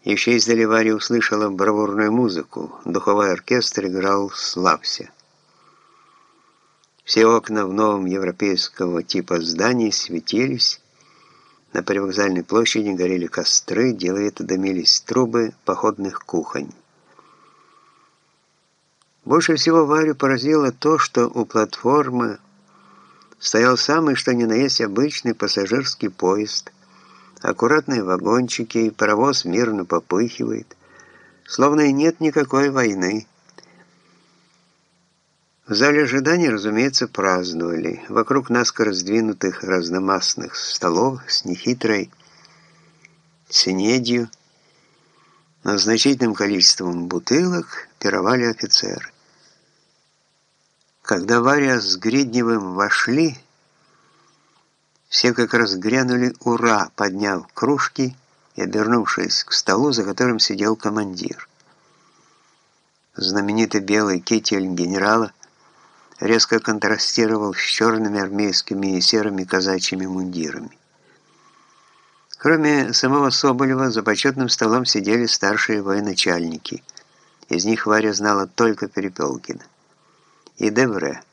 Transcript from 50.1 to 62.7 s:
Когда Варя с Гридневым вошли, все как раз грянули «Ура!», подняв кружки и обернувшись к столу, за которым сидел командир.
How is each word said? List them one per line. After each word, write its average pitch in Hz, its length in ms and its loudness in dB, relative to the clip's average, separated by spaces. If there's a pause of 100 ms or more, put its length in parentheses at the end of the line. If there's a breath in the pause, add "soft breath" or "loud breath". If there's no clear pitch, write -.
Когда 104 320 2
Варя 135 400 2
с 98 160 -2
Гридневым 113 800 0
вошли, 123 640 0 (1700)
все - 260 0
как 117 200 0
раз 113 220 2
грянули 123 680 0
«Ура!», 113 560 0
подняв 98 560 -2
кружки 131 600 -2 (400)
и - 60 -6
обернувшись 104 840 0
к - 80 -6
столу, 123 400 2
за 113 100 0
которым 110 360 0
сидел 104 360 0
командир. 104 720 -6 (1700)